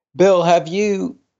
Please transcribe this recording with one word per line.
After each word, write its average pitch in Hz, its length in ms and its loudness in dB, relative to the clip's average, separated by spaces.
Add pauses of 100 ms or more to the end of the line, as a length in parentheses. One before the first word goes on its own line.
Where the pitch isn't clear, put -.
(140)
Bill, 185 280 2
have 170 260 0
you, 190 480 -4 (240)